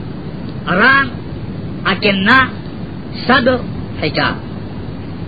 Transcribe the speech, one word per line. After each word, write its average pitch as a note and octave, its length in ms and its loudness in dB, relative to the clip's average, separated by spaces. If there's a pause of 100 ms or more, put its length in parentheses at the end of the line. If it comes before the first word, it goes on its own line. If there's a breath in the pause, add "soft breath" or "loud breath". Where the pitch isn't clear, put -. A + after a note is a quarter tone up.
(680)
رام، B3+ 400 6 (760)
اکنه، G3 540 4 (880)
صدق، B3+ 320 6 (420)
حجاب. D3 340 0 (920)